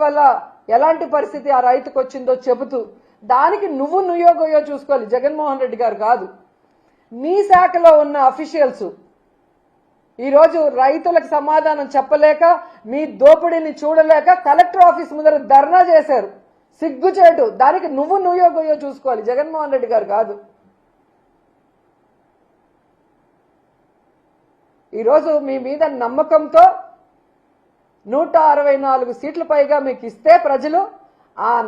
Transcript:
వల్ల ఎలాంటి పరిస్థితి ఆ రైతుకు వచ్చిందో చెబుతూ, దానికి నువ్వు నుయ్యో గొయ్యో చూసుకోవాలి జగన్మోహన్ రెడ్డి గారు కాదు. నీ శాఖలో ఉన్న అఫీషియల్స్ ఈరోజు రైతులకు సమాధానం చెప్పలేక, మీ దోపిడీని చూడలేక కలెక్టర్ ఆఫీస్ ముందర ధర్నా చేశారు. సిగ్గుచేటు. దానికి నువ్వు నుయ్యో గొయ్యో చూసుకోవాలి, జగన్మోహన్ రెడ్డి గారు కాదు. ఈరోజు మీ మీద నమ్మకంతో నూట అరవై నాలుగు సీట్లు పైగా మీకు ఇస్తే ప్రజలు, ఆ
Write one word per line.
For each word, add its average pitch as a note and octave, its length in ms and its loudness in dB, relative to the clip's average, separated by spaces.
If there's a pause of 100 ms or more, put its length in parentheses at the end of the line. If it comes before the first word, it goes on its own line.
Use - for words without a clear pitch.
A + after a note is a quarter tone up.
వల్ల D4 160 0 (560)
ఎలాంటి D#4+ 300 0 (100)
పరిస్థితి C#4+ 420 -6
ఆ - 20 2 (100)
రైతుకు C4+ 320 -2
వచ్చిందో C4 320 -4 (140)
చెబుతూ, B3 320 -4 (540)
దానికి F4+ 340 0 (120)
నువ్వు D4+ 280 -2
నుయ్యో E4+ 320 2
గొయ్యో D#4 300 0
చూసుకోవాలి C4+ 440 -4
జగన్మోహన్ C#4 500 -4
రెడ్డి A#3 200 -8
గారు A3 220 -4
కాదు. A#3+ 200 0 (1000)
నీ E4 120 -2 (140)
శాఖలో F4+ 420 4 (120)
ఉన్న C#4+ 140 -6 (120)
అఫీషియల్స్ C4+ 580 -4 (1300)
ఈరోజు D4 400 4 (200)
రైతులకు D#4+ 560 0
సమాధానం D4+ 580 -2
చెప్పలేక, D4+ 500 2 (480)
మీ C4+ 80 -6 (220)
దోపిడీని D#4+ 500 2 (100)
చూడలేక D#4 520 2 (140)
కలెక్టర్ F4 400 4
ఆఫీస్ F4 300 -2
ముందర D4+ 200 2 (160)
ధర్నా C#4+ 260 4 (120)
చేశారు. D4 360 2 (540)
సిగ్గుచేటు. E4 640 2 (160)
దానికి E4 260 2 (100)
నువ్వు D#4+ 280 -2
నుయ్యో F4+ 220 2 (100)
గొయ్యో D#4 260 -2
చూసుకోవాలి, C4 460 -8
జగన్మోహన్ D4+ 460 -6
రెడ్డి B3+ 180 -4
గారు G3+ 220 -2
కాదు. A3 180 -4 (4000)
ఈరోజు C#4+ 380 0 (160)
మీ C4+ 80 -6 (120)
మీద D4 160 -4 (180)
నమ్మకంతో D#4 600 0 (1400)
నూట C4+ 300 -2 (160)
అరవై C#4+ 240 2 (100)
నాలుగు B3+ 340 -2
సీట్లు D#4 320 -10
పైగా D4 360 0
మీకు B3+ 220 -10
ఇస్తే D#4 240 2 (140)
ప్రజలు, D4 340 -2 (560)
ఆ A3+ 160 -4 (140)